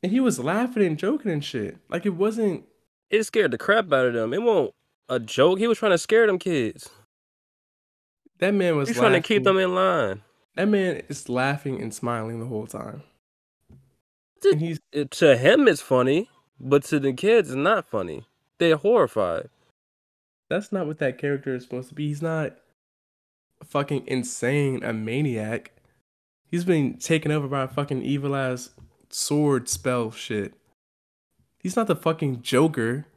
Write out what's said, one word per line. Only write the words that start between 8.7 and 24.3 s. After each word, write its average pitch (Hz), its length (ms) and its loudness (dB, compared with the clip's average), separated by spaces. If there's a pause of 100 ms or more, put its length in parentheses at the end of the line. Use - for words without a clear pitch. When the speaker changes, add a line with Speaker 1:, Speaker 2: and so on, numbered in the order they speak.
Speaker 1:
was 139 120 0
Speaker 2:
He's 117 80 -2
trying 214 160 4
to 175 80 4
keep 208 240 0
Speaker 1:
laughing. 190 140 4
Speaker 2:
them 185 100 2
in 180 60 -2
line. 151 460 0 (340)
Speaker 1:
That 196 140 0
man 190 400 0
is - 200 -12
laughing 131 520 -2
and 113 120 -8
smiling 117 460 -6
the 113 60 -8
whole 110 220 -8
time. - 360 -12 (1400)
Speaker 2:
To, 392 100 4
Speaker 1:
And 151 100 2
he's 165 180 -4 (120)
Speaker 2:
it, 143 200 -4
to 143 260 6
him, 214 300 6
it's 165 140 4
funny, 135 480 2 (300)
but 135 260 2
to 151 140 0
the 135 140 0
kids, 190 360 2
it's 131 60 -6
not 170 340 0
funny. 90 360 -6 (320)
They're 165 200 4
horrified. 135 720 0 (1000)
Speaker 1:
That's 202 220 -4
not 185 160 -4
what 156 120 -8
that 131 180 -2
character 139 380 -4
is 123 80 -8
supposed 127 260 -12
to 151 60 -20
be. 147 120 -6
He's 147 140 -6
not 160 360 -4 (1040)
fucking 143 440 -4
insane, 131 760 -2